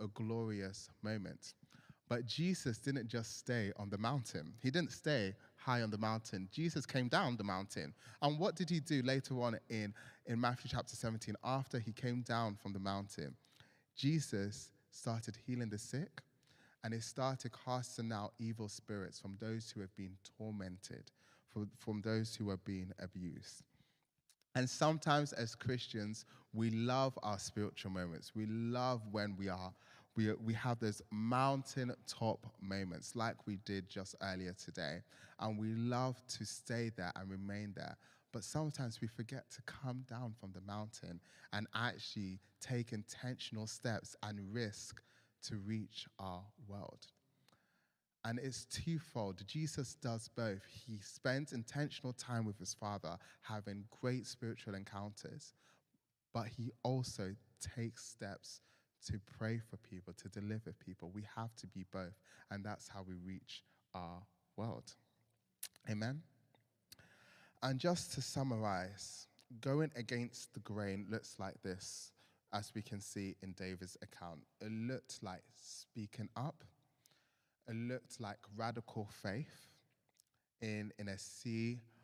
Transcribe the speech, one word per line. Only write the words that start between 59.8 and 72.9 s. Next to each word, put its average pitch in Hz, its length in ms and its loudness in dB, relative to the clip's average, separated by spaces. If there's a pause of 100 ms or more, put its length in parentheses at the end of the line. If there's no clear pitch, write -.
to - 160 -12
deliver 104 440 -2
people. 90 400 -10
We 104 220 -6
have 113 220 -4
to 101 100 -10
be 95 260 -8
both, 90 260 -4 (300)
and 101 160 -6
that's 104 220 -6
how 98 200 -8
we 92 60 -6 (100)
reach - 400 -8 (300)
our 87 300 -6 (340)
world. 101 380 -2 (920)
Amen? 117 360 0 (1400)
And 131 180 4
just 175 340 4
to 131 100 0
summarize, 104 1040 0 (340)
going 143 340 4
against 120 600 -2
the 107 60 -8
grain 101 500 -2
looks - 260 -4
like 95 240 -6
this, - 500 -6 (420)
as 104 200 -2
we 110 80 -2
can 101 200 -6